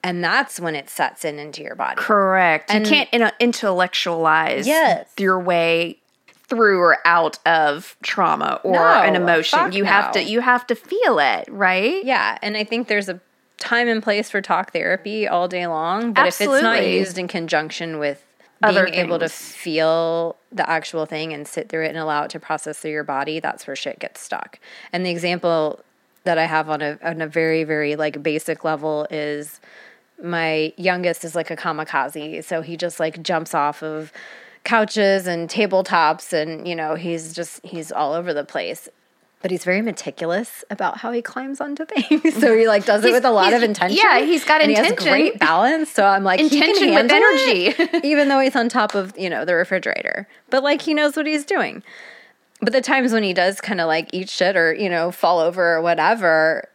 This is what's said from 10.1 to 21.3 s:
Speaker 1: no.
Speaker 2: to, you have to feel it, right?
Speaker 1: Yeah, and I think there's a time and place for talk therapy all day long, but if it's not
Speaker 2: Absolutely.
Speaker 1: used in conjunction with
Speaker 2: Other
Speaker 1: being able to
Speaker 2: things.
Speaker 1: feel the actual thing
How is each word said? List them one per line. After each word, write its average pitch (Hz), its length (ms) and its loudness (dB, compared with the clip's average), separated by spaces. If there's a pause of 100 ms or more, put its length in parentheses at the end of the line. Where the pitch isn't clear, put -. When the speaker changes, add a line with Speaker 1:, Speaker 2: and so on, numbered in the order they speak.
Speaker 1:
no. 190 80 2
Speaker 2:
to, - 80 -4
you 226 100 0
have 247 280 2
to 240 60 0
feel 339 440 0
it, 123 320 2
right? 202 540 0
Speaker 1:
Yeah, 233 380 -2
and 208 140 -6
I 214 80 -4
think 233 240 -6
there's 202 200 -2
a 185 120 -8 (380)
time 240 300 0
and 220 140 0
place 208 260 -2
for 196 140 -4
talk 185 300 -2
therapy 196 560 -2
all 175 200 0
day 180 200 -4
long, 175 440 -4
but 254 140 6
if 175 140 -2
it's 240 100 0
not 269 60 2 (200)
Speaker 2:
Absolutely. 185 220 0
Speaker 1:
used 185 180 -4
in 180 120 -6
conjunction 160 720 -4
with 143 240 -4 (360)
Speaker 2:
Other 196 260 4
Speaker 1:
being - 100 -4
able 170 240 -2
to 165 80 0
Speaker 2:
things. - 260 -12
Speaker 1:
feel 165 800 0 (140)
the 180 180 -4
actual 160 380 -4
thing 160 260 -8